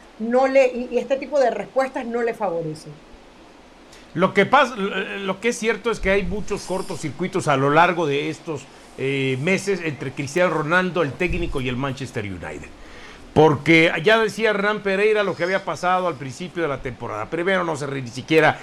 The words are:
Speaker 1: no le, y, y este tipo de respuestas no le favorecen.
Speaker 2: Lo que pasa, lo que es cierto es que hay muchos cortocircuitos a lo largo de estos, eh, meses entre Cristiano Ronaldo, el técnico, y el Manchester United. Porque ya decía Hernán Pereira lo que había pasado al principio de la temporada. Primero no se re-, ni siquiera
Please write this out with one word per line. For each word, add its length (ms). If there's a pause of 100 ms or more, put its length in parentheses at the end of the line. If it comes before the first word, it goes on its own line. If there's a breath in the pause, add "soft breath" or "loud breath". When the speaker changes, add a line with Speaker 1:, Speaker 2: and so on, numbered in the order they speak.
(180)
Speaker 1:
no 300
le, 180
y, 240
y 80
este 180
tipo 240
de 100
respuestas 540
no 180
le 120
favorecen. 580 (1200 loud breath)
Speaker 2:
Lo 180
que 140
pasa, 300
lo 640
que 80
es 100
cierto 320
es 80
que 120
hay 120
muchos 400
cortocircuitos 840
a 80
lo 140
largo 360
de 240
estos, 320 (340 loud breath)
eh, 440
meses 420
entre 300
Cristiano 380
Ronaldo, 520
el 100
técnico, 480
y 80
el 80
Manchester 480
United. 440 (640 loud breath)
Porque 580 (140)
ya 160
decía 300
Hernán 340
Pereira 400
lo 100
que 80
había 220
pasado 420
al 80
principio 480
de 60
la 120
temporada. 480
Primero 360
no 100
se 120
re-, 160
ni 60
siquiera 540